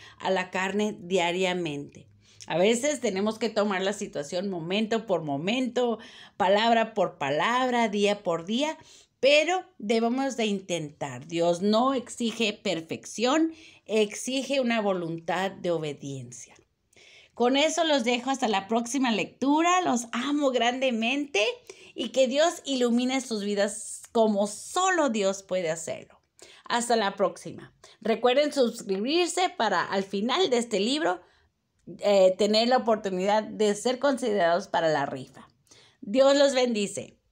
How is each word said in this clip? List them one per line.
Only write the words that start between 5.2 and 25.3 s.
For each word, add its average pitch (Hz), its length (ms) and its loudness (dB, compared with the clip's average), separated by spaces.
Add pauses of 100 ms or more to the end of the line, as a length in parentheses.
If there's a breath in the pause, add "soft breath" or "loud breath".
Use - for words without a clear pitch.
momento, 220 760 -2 (380 loud breath)
palabra 233 560 4
por 175 240 -2
palabra, 233 720 0
día 202 340 0
por 165 220 -2
día, 269 320 -2 (440 loud breath)
pero 311 440 4 (140)
debemos 233 580 0
de 226 100 -2
intentar. 156 840 -6
Dios 170 340 0
no 220 320 2
exige 226 580 -4
perfección, 214 1000 -2 (340 loud breath)
exige 254 720 -2
una 233 200 0
voluntad 180 720 -2
de 180 180 -4
obediencia. 139 840 -8 (760 loud breath)
Con 247 240 2
eso 311 280 2
los 294 180 2
dejo 240 280 -2
hasta 262 180 -2
la 196 180 -2
próxima 240 460 0
lectura. 302 680 2
Los 247 280 -2
amo 277 400 0
grandemente 254 920 0 (500 loud breath)
y 240 140 -6
que 262 180 4
Dios 302 380 2
ilumine 247 560 0
sus 220 240 -6
vidas 202 680 -4
como 214 380 2
solo 359 600 0
Dios 196 360 -2